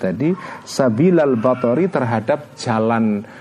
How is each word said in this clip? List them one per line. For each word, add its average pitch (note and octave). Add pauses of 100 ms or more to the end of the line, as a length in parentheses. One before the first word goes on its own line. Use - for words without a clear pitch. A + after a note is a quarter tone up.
tadi, B2 (320)
sabilal C#3+
batori, B2
terhadap C3
jalan, A2 (180)